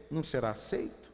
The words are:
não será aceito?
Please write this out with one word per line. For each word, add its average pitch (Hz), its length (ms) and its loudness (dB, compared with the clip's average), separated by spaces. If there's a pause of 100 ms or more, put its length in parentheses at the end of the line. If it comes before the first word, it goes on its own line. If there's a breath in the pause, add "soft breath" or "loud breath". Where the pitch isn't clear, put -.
(100)
não 156 140 2
será 117 260 2
aceito? - 640 -2